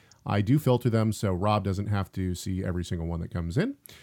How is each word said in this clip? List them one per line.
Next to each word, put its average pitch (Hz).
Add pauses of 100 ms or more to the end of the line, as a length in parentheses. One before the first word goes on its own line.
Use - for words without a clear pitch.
(240)
I 104
do 127
filter 127
them, 110
so 101
Rob 101
doesn't 98
have 101
to 92
see 95
every 90
single 82
one 85
that -
comes 85
in. 247 (280)